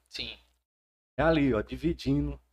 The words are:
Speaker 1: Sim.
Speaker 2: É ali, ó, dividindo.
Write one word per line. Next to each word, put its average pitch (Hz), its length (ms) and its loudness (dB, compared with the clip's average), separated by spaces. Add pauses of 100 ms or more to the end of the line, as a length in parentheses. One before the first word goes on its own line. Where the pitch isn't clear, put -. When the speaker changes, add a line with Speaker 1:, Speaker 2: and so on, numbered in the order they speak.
Speaker 1:
Sim. 113 280 -12 (840)
Speaker 2:
É 131 40 0
ali, 151 300 4
ó, 107 80 2
dividindo. 143 800 -2 (120)